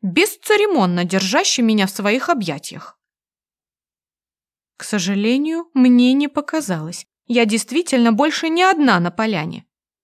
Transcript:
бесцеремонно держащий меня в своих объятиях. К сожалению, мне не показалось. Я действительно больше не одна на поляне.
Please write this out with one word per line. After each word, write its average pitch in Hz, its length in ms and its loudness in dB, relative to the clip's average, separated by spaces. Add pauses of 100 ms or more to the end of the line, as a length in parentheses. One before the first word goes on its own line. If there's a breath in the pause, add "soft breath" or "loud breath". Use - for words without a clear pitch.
бесцеремонно 240 1040 0
держащий 196 580 -2
меня 214 240 2
в 196 40 -8
своих 214 360 -2
объятиях. 180 720 -6 (1800)
К - 80 -18
сожалению, 240 920 -2
мне 247 380 6
не 285 160 2
показалось. 214 760 -6 (200)
Я 233 200 0
действительно 233 680 0
больше 302 380 0
не 339 140 2
одна 294 360 4
на 175 120 -2
поляне. 202 540 -6 (380)